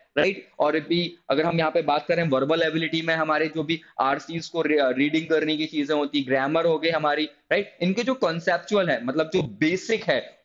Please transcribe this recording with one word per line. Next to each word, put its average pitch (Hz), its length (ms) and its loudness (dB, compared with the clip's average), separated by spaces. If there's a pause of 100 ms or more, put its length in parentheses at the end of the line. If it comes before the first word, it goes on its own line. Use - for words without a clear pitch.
(180)
right? 185 320 0 (100)
और 151 200 2
भी 170 380 -2 (120)
अगर 151 160 2
हम 170 120 0
यहाँ 156 140 0
पे 165 100 2
बात 147 260 0
करें 170 160 2
verbal 147 380 2
ability 160 400 0
में 165 140 0
हमारे 156 320 0
जो 160 160 -4
भी 160 180 -4 (200)
आरसीएस 147 460 -2
को 165 140 -2
रे-, 143 360 2
reading 151 300 0
करने 156 300 2
की 156 80 -4
चीजें 151 300 -2
होती, 147 260 0
grammar 139 440 0
हो 160 140 2
गई 160 100 0
हमारी, 151 360 0
राइट? - 560 -4
इनके 190 220 2
जो 254 100 0
कॉन्सेप्चुअल 175 760 0
है, 120 160 -2
मतलब 156 280 -2
जो 180 100 2
basic 165 600 -2
है - 420 -2